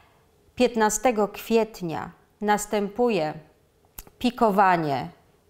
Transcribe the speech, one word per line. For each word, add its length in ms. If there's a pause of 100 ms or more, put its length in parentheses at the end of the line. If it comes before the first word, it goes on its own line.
(560)
Piętnastego 720
kwietnia 840 (300)
następuje 920 (840)
pikowanie 920 (400)